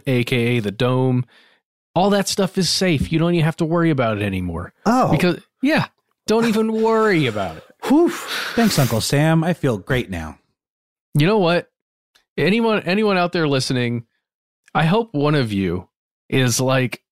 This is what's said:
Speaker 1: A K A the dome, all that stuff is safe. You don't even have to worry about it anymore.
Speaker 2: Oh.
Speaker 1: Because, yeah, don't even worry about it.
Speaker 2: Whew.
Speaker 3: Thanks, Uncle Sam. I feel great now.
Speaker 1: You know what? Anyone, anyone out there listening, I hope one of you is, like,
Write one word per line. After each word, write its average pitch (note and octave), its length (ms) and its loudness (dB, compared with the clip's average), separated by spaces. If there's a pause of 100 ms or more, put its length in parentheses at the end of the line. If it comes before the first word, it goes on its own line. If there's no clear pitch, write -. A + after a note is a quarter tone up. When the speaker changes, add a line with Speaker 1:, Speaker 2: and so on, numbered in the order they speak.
Speaker 1:
A B2 180 0
K B2+ 120 -2
A A#2+ 240 0
the G2+ 100 -4
dome, B2+ 540 0 (680)
all F#3+ 160 2
that G3 180 0
stuff F#3+ 300 -4
is F3 100 0
safe. F3 420 0
You D#3+ 80 0
don't E3+ 160 0
even E3 100 2
have D#3+ 120 -2
to E3+ 80 -2
worry E3 260 2
about A2+ 280 0
it G2+ 40 -2
anymore. F2+ 500 -4 (140)
Speaker 2:
Oh. A3+ 240 2
Speaker 1:
Because, E3+ 300 0 (220)
yeah, C#4+ 240 2 (400)
don't A3+ 180 2
even A3 380 0
worry A3 440 2
about G2 300 -4
it. - 80 -20 (200)
Speaker 2:
Whew. D#4+ 260 4
Speaker 3:
Thanks, - 680 -2
Uncle A#2 220 2
Sam. D#3+ 420 2
I E3+ 120 0
feel B2 240 -2
great B2 320 -4
now. D#2+ 280 -10 (760)
Speaker 1:
You D3 120 4
know A3 120 2
what? E3+ 320 0 (680)
Anyone, G#3+ 460 0
anyone G3+ 340 0
out F3 160 0
there E3 160 0
listening, B2 580 -2 (680)
I D3+ 100 2
hope G#3+ 300 0
one D3 200 2
of B2 180 0
you F#2 360 -2 (400)
is, B2+ 320 0
like, C3 520 -2